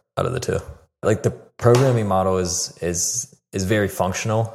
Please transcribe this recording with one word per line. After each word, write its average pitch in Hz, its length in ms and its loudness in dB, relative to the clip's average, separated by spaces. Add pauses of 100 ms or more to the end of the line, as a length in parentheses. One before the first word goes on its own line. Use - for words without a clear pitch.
(180)
out - 100 0
of 127 60 -2
the - 60 -4
two. - 200 -4 (440)
Like, - 200 2
the 110 80 2
programming 120 760 2
model 95 300 2
is, 90 420 -4
is, - 560 -4 (180)
is 95 120 -2
very 104 220 2
functional. 107 680 -2